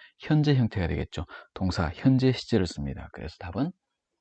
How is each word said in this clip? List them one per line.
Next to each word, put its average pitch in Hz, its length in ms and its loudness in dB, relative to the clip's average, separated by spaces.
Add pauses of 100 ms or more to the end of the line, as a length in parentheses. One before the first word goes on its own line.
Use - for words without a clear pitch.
(200)
현재 151 360 4
형태가 107 320 2
되겠죠. 80 380 -4 (280)
동사 87 400 -2
현재 131 380 4
시제를 110 340 0
씁니다. 71 460 -8
그래서 - 280 -12
답은 110 320 -4 (500)